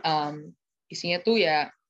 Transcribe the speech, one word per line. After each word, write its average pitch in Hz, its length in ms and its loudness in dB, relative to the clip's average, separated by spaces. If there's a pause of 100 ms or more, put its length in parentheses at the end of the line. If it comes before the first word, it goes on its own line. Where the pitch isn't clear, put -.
em, 151 560 -2 (320)
isinya 175 320 -4
tuh 226 160 2
ya 156 320 2 (220)